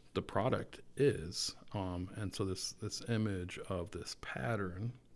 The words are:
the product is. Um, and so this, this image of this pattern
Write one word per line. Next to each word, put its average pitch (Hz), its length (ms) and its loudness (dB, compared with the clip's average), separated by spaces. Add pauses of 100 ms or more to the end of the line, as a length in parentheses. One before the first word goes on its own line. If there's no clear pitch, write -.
(120)
the 92 100 2
product - 580 2 (180)
is. 98 560 4 (180)
Um, 92 440 0
and 104 180 -2
so 107 100 2
this, 92 280 0 (100)
this 104 260 -4
image 101 500 2 (120)
of 87 200 0
this - 300 -6
pattern 107 720 -2 (240)